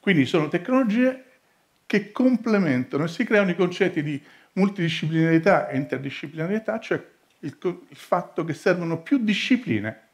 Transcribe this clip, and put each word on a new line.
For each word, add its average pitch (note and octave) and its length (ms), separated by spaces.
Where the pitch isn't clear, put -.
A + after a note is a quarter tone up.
Quindi D#3 260
sono D3+ 220
tecnologie B3+ 760
che G#3 260
complementano G3 920
e E3 40
si E3 160
creano G3+ 260
i F3 60
concetti F3 460
di D3 180
multidisciplinarità E3 1160
e C#3 80
interdisciplinarietà, D#3 1040
cioè - 240
il D3 180
co-, F3 300
il C#3+ 80
fatto - 480
che D#3 100
servono E3+ 440
più C#4 200
discipline G3+ 840